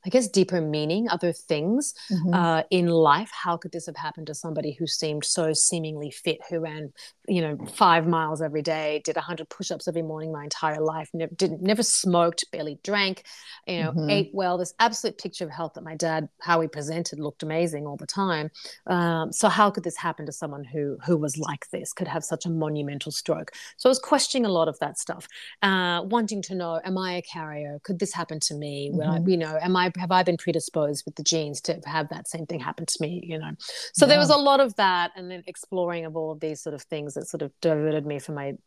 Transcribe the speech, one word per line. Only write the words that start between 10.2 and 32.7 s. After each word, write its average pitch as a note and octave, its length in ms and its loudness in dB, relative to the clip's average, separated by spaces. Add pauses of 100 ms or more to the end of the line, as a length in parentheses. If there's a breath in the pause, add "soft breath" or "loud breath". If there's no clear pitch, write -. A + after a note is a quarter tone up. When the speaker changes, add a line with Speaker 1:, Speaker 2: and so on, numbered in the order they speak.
Speaker 1:
my D3 140 -8
entire D3+ 380 -2
life, D#3 320 -2
nev-, E3 240 -4
didn't, E3+ 240 0
never G#3+ 200 2
smoked, F3 720 2
barely D3+ 320 -8
drank, G3 400 0 (420 loud breath)
you F3 140 -2
know, D#3+ 120 0
Speaker 2:
Mm-hmm. D#3+ 180 0
Speaker 1:
ate G3+ 240 2
well, F3+ 240 0
this F3+ 200 -4
absolute A3 380 0
picture - 280 -8
of D3+ 60 -8
health D#3+ 240 -8
that E3 100 -14
my D#3+ 120 -12
dad, D#3+ 320 0 (140)
how E3+ 180 4
he D#3+ 80 0
presented, D#3 500 -6
looked D3 240 -8
amazing D#3 440 -2
all C#3+ 100 -10
the D3 100 -14
time. E3 440 -2 (360 loud breath)
Um, E3+ 460 0
so - 160 4
how G3 220 6
could G3 140 -6
this E3+ 120 -6
happen D#3 300 -4
to D3+ 60 -8
someone C#3+ 320 -8
who, C#3+ 420 -4
who E3+ 100 4
was D3+ 220 -2
like D#3 320 -6
this, - 240 -8
could F3 140 -4
have D#3+ 160 -4
such - 200 -6
a F3 60 -2
monumental D3+ 600 -2
stroke? - 420 -4 (260 loud breath)
So B3+ 100 6
I - 20 10
was B3+ 80 4
questioning C4+ 460 2
a G3+ 60 2
lot E3 180 4
of D3+ 120 -6
that D3 180 -4
stuff, - 280 -8 (360 loud breath)
uh, F3+ 420 4
wanting G#3 380 0
to F#3+ 120 -8
know, E3+ 300 -2
am F#3 140 -2
I F#3 160 -2
a F3 80 -4
carrier? D3+ 600 -8
Could F3 160 -4
this F#3+ 120 -2
happen D#3+ 280 -6
to - 140 -2
me? C#3+ 380 -6
Will D#3 160 0
I, E3 100 2
Speaker 2:
Mm-hmm. F3 120 4
Speaker 1:
you F3+ 80 6
know, D#3 240 -2
am F#3 140 2
I, F3+ 200 2
have F3+ 160 -2
I F#3 120 6
been - 120 2
predisposed D#3 720 -2
with F3 80 -12
the D3+ 80 -12
genes D3 400 -2
to E3+ 240 -2
have D3+ 240 -2
that E3 180 -10
same E3 160 -8
thing E3+ 160 -6
happen D#3 240 -8